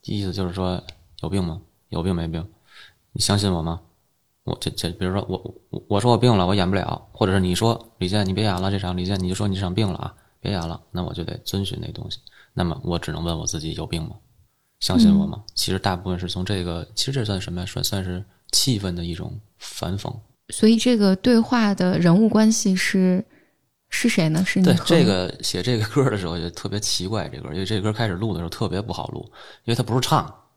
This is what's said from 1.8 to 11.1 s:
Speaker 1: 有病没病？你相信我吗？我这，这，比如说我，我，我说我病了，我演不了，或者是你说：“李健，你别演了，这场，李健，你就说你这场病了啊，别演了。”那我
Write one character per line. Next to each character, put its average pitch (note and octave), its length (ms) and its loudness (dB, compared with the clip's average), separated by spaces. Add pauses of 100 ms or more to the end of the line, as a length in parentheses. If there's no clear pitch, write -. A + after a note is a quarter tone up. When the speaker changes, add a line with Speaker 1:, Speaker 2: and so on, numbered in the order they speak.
Speaker 1:
有 E2+ 140 -4
病 F#2 100 0
没 E2 140 -4
病？ E2 180 -6 (680)
你 - 80 -6
相 G2+ 160 2
信 G2+ 140 2
我 E2+ 100 0
吗？ E2 180 -4 (640)
我 - 180 -4
这， - 100 -4
这， - 200 -6
比 F#2 140 -6
如 F#2 80 -2
说 G2 140 -2
我， - 280 -8 (140)
我， - 180 -10
我 G2+ 120 2
说 A#2+ 120 4
我 A2+ 60 6
病 A#2+ 180 4
了， F2+ 100 4
我 F#2 80 2
演 F#2 160 2
不 G2+ 60 0
了， - 260 -2 (100)
或 - 140 0
者 F#2 60 2
是 G2 80 4
你 F2+ 160 2
说 A2+ 420 0
：“李 F#2 100 -2
健， G#2 200 0
你 F#2+ 60 -2
别 G2 100 0
演 F2+ 100 0
了， F#2 160 0
这 G2+ 80 0
场， F2+ 180 -4
李 F2+ 100 -2
健， G2 180 -2
你 F2+ 60 -2
就 F#2 40 -2
说 G#2 140 -2
你 F#2+ 80 0
这 F#2+ 60 -4
场 F2+ 120 -4
病 G2 180 0
了 E2 60 -6
啊， - 160 -10 (260)
别 - 120 -4
演 F#2+ 80 -2
了。” E2 200 -6 (120)
那 F2+ 120 -6
我 E2+ 100 -6